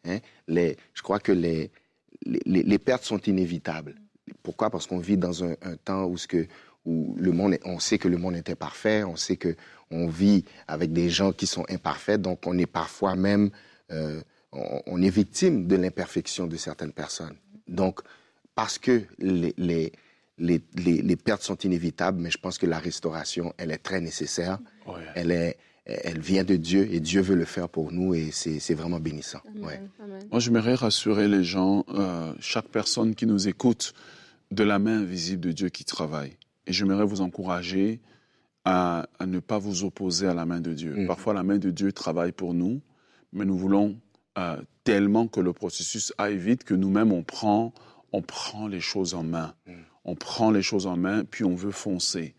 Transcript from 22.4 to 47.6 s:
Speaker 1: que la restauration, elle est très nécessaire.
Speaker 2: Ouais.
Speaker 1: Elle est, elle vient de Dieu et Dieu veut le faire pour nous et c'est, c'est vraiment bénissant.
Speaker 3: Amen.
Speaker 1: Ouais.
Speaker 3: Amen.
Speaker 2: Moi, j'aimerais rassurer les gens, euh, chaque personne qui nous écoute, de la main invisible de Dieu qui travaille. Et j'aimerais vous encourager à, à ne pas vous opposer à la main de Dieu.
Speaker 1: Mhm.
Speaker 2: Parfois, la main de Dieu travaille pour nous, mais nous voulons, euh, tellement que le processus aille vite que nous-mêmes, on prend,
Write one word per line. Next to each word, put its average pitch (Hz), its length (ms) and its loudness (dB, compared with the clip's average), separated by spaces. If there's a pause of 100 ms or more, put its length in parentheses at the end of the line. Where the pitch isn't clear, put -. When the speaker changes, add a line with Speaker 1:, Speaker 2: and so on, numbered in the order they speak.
Speaker 1:
que - 80 0
la 82 140 0
restauration, 80 800 -6
elle 85 140 -6
est 76 60 -4
très 95 240 -4
nécessaire. 85 580 -4 (280)
Speaker 2:
Ouais. 104 60 -12 (220)
Speaker 1:
Elle 85 160 0
est, 85 260 0 (280)
elle - 340 -6
vient 92 240 2
de 92 140 4
Dieu 95 360 2
et 85 60 0
Dieu 82 220 2
veut 95 140 4
le 82 100 2
faire 87 240 -6
pour 80 240 -4
nous 92 200 2
et 80 180 0
c'est, 78 280 -4
c'est - 140 -2
vraiment 82 260 -2
bénissant. 78 480 -8
Speaker 3:
Amen. 214 180 -14
Speaker 1:
Ouais. 76 160 -10 (220)
Speaker 3:
Amen. 196 160 -14 (120)
Speaker 2:
Moi, 117 100 2
j'aimerais 117 340 4
rassurer 107 540 2
les 98 160 6
gens, 95 480 2
euh, 90 480 -2
chaque - 260 -4
personne 110 480 0
qui 113 100 -2
nous 104 220 4
écoute, - 460 2 (580)
de 101 120 2
la 104 160 4
main 107 220 2
invisible 90 400 -4
de 87 100 -2
Dieu 90 180 -2
qui - 160 -10
travaille. 73 500 -6 (320)
Et 92 60 -4
j'aimerais 98 320 2
vous 98 160 -2
encourager 92 800 -2 (640)
à, 90 420 2 (120)
à 90 60 -6
ne 92 140 -2
pas 107 180 -4
vous 98 260 -4
opposer 92 440 -2
à 90 60 2
la 85 120 -2
main 85 140 -2
de 82 140 -4
Dieu. 78 220 -6
Speaker 1:
Mhm. 101 120 0
Speaker 2:
Parfois, 92 260 -2
la 98 100 -2
main 98 140 2
de 95 140 0
Dieu 98 200 0
travaille 87 400 -2
pour 90 220 -4
nous, 95 280 0 (520)
mais 98 120 -4
nous 95 120 2
voulons, 101 400 2 (400)
euh, 87 200 -4 (260)
tellement 104 440 4
que 107 120 -2
le 90 140 2
processus - 640 -6
aille 104 200 -2
vite 107 260 0
que - 100 -2
nous-mêmes, 98 380 4
on 87 120 2
prend, 110 500 0 (400)